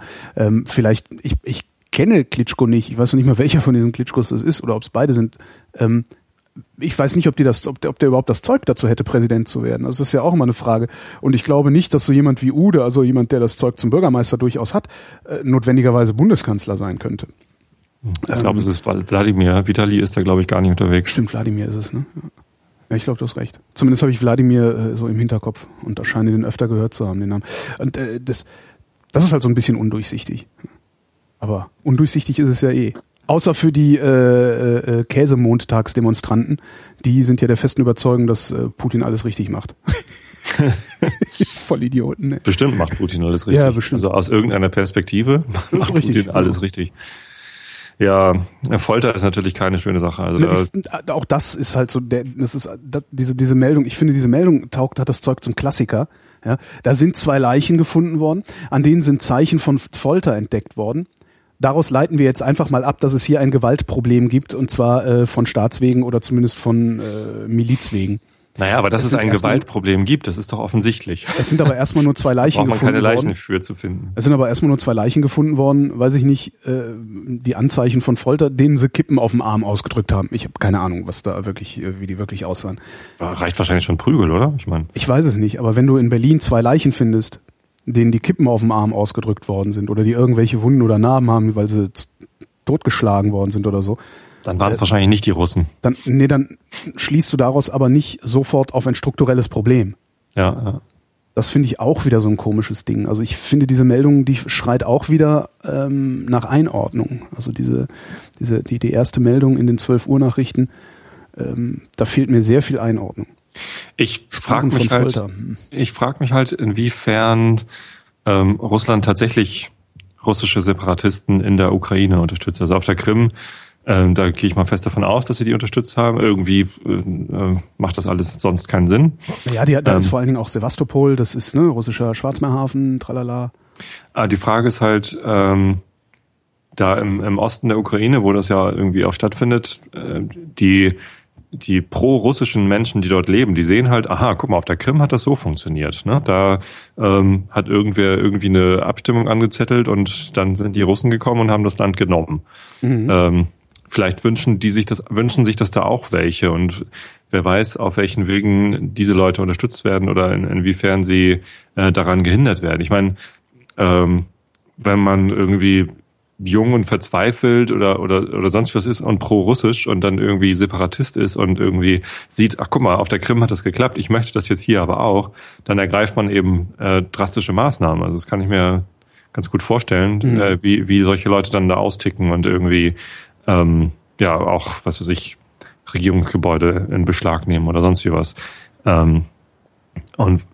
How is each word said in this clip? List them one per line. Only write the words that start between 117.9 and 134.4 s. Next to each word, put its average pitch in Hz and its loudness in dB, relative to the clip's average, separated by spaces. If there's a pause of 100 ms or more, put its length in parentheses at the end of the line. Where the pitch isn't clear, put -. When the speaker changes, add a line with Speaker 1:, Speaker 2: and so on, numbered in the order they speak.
Speaker 2:
ähm, 98 4
Russland 107 0
tatsächlich - 0 (540)
russische 104 0
Separatisten 92 0
in 98 2
der 92 2
Ukraine 95 2
unterstützt. 85 -4
Also 90 0
auf 92 -2
der - 0
Krim, 113 2 (560)
ähm, 92 4
da 90 2
gehe 85 -2
ich 87 -4
mal 95 2
fest 92 -4
davon - -2
aus, 113 0
dass 120 -4
sie 113 -4
die 113 0
unterstützt 120 -4
haben. 117 0
Irgendwie, 98 2 (180)
äh, 90 -4
äh, 92 -4 (220)
macht 87 -4
das 85 -6
alles 90 -2
sonst 92 -4
keinen 90 2
Sinn. 139 4 (400)
Speaker 1:
Ja, 113 0
die, 143 4
da 135 2
Speaker 2:
Ähm, 92 4
Speaker 1:
ist 92 2
vor 127 0
allen 123 0
Dingen 131 0
auch 113 -8
Sevastopol, 135 0
das 123 -2
ist, 120 -6
ne, 165 4
russischer 117 -2
Schwarzmeerhafen, 135 -2
tralala. 123 -8 (640)
Speaker 2:
Ah, 113 0
die 101 2
Frage 117 0